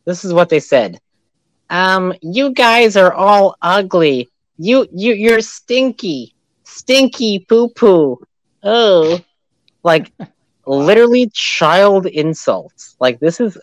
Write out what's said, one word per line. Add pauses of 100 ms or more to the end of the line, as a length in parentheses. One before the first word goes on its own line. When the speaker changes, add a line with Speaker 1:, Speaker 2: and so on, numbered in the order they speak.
Speaker 1:
This
is
what
they
said. (720)
Um,
"You
guys
are
all
ugly. (280)
You,
you,
you're
stinky. (300)
Stinky
poo
poo. (420)
Oh." (600)
Like,
Speaker 2:
<laughs>
Speaker 1:
literally
child
insults.
Like,
this
is